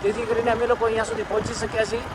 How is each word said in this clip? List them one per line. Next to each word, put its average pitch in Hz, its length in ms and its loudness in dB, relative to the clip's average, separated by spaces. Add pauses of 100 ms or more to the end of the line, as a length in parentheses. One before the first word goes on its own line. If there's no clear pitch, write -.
જેથી 214 180 2
કરીને 233 300 2
અમે 226 140 2
લોકો 233 200 2
અહીંયા 220 180 2
સુધી 220 200 -2
પહોંચી 214 300 -2
શક્યા 220 320 0
છીએ. 220 140 -4 (160)